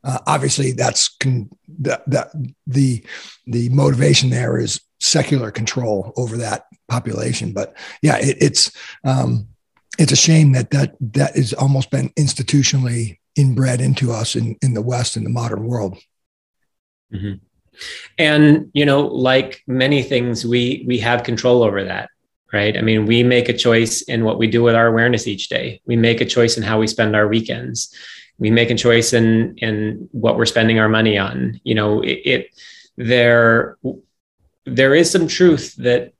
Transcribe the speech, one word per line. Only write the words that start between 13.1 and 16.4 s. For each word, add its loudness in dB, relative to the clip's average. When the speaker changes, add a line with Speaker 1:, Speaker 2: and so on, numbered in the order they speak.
Speaker 1:
inbred 2
into 0
us -4
in, -4
in 0
the -4
West, -4
in -6
the -6
modern -4
world. -4